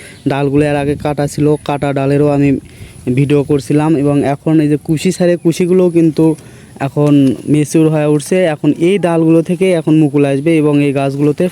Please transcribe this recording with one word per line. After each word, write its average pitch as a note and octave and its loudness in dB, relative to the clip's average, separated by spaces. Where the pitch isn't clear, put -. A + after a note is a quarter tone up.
ডালগুলো C#3+ 0
এর C#3+ -2
আগে C#3+ -2
কাটা D3 -4
ছিল, D3+ 0
কাটা C#3+ -4
ডালেরও C#3+ 0
আমি C#3+ 2
ভিডিও C#3+ 2
করছিলাম। D3 0
এবং C#3+ 0
এখন C#3+ 0
এই D3+ 0
যে D3 0
কুশি E3 -2
ছাড়ে, F3 0
কুশিগুলোও F3+ 0
কিন্তু D#3+ 2
এখন C#3+ 2
ম্যাচিওর D3+ 2
হয়ে D3+ 0
উঠছে। D3+ 0
এখন D3+ 0
এই F#3 0
ডালগুলো E3 2
থেকে F3+ -2
এখন D#3+ 0
মুকুল C#3+ 2
আসবে C#3+ 0
এবং D3 2
এই C#3+ -2
গাছগুলোতে C#3+ -2